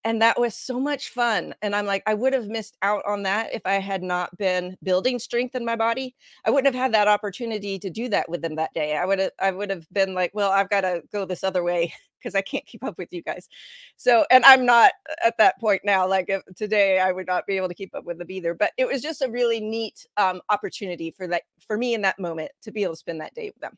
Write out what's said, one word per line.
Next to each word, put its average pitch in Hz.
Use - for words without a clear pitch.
And 226
that 226
was 240
so 254
much 277
fun. 208
And 202
I'm 208
like, 196
"I 214
would 240
have 233
missed 202
out 202
on 202
that 202
if -
I 190
had 190
not 180
been 185
building 202
strength 247
in 233
my 233
body." 233
I 226
wouldn't 262
have 254
had 247
that 208
opportunity 208
to 185
do 220
that 185
with 165
them 156
that 156
day. 151
I 160
would 190
have, 190
I 190
would 190
have 175
been 190
like, 185
"Well, 202
I've 196
gotta 185
go 202
this 175
other 180
way 175
<laughs> -
'cause 208
I 196
can't -
keep -
up 247
with 180
you 170
guys." -
So, 233
and 262
I'm 262
not 233
at 233
that 202
point 208
now. 190
Like, 190
if, 196
today, 196
I 185
would 180
not 180
be 196
able 185
to 175
keep 190
up 160
with 170
them 175
either. 170
But -
it 254
was 262
just 302
a 262
really 233
neat, 220
um, 185
opportunity 180
for 185
that, 170
for -
me 240
in 220
that 190
moment 165
to 202
be 202
able 170
to 165
spend 165
that 156
day 156
with -
them. -